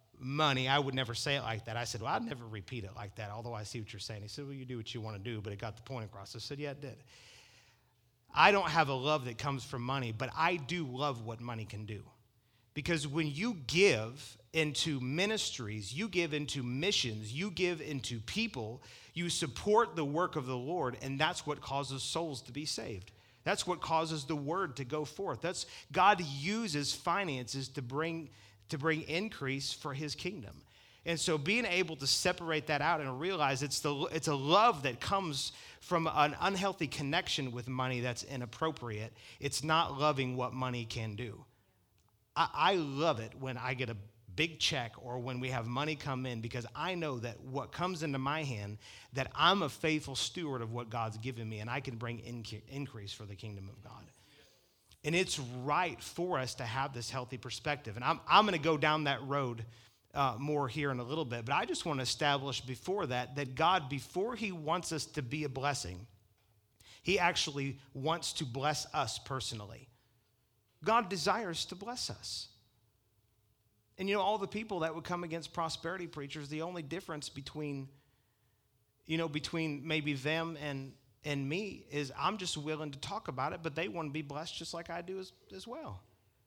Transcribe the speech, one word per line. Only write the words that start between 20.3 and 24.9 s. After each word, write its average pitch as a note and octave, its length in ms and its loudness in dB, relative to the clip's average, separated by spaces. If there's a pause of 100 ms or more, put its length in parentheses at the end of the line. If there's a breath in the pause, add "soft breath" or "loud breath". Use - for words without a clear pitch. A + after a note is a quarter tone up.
of C#3 100 -2
the B2+ 100 -2
Lord, B2+ 460 -2
and C3+ 180 -2
that's E3 280 2
what D3 140 -2
causes C3+ 420 -4
souls D#3+ 400 -2
to - 80 -16
be C#3+ 140 -6
saved. G#2+ 460 -6 (340 soft breath)
That's G3 200 4
what F3+ 160 0
causes D#3+ 440 2
the D#3 100 0
word D3 400 0
to C#3 100 -4
go D3+ 200 -2